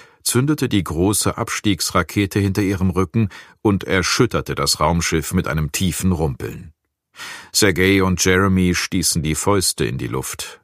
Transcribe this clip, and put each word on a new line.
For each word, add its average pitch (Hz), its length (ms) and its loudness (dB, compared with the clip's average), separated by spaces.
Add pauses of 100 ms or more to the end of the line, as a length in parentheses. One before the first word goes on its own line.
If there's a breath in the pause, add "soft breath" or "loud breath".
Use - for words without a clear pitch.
(220 loud breath)
zündete 135 480 0
die 101 140 2
große 92 540 0
Abstiegsrakete 101 1000 -2
hinter 98 220 0
ihrem 95 280 0
Rücken 95 400 0 (320 loud breath)
und 101 220 0
erschütterte 87 720 0
das 71 240 0
Raumschiff 82 540 0
mit 90 140 0
einem 73 260 -2
tiefen 92 400 0
Rumpeln. 78 600 -6 (800 loud breath)
Sergei 95 520 4
und 92 200 2
Jeremy 92 500 4
stießen - 480 -2
die 76 140 0
Fäuste 95 500 0
in 62 120 -4
die 62 100 -6
Luft. - 560 -10